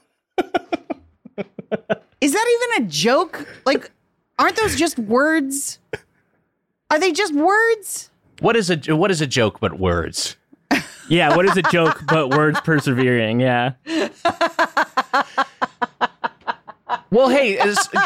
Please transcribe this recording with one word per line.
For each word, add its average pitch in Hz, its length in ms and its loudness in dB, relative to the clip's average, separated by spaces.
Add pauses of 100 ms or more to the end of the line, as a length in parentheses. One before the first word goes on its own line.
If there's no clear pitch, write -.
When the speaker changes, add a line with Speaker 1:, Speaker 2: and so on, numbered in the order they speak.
(2250)
Speaker 1:
Is 277 120 0
that 466 400 0
even 269 120 0
a 175 40 -8
joke? 254 580 -2 (180)
Like, 269 260 0 (480)
aren't 330 160 2
those 440 200 0
just 311 240 -2
words? 269 800 0 (1080)
Are 311 100 2
they 370 120 2
just 339 220 -2
words? 415 760 0 (280)
Speaker 2:
What 214 160 2
is 190 140 0
a, 170 80 0 (180)
what 196 160 2
is 160 100 -2
a 147 60 -2
joke 113 320 0
but 95 200 -4
words? 85 580 -2 (720)
Speaker 3:
Yeah, 156 260 4
what 180 100 4
is 190 120 2
a 185 60 0
joke 165 440 2
but 160 220 0
words 151 320 2
persevering? 123 800 0
Yeah. 127 340 0 (3250)
Speaker 2:
Well, 247 200 4
hey, 254 300 2
is - 180 2 (280)